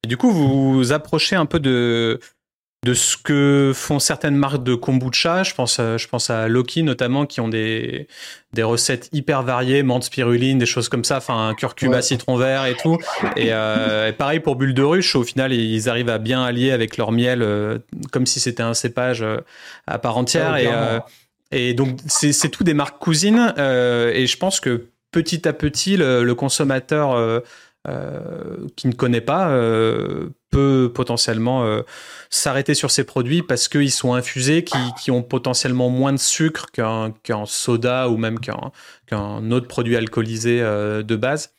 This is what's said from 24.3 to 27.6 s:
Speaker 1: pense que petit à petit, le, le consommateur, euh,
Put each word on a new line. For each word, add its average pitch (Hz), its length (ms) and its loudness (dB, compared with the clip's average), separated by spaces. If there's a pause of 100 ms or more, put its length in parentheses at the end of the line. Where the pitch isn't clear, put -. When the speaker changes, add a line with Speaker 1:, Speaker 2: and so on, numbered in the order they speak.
Speaker 1:
pense 190 220 -2
que 120 260 -2 (260)
petit 165 340 -2
à 151 60 2
petit, 156 440 -2
le, 131 280 4
le 123 100 2
consommateur, 139 800 0
euh, 117 260 2 (480)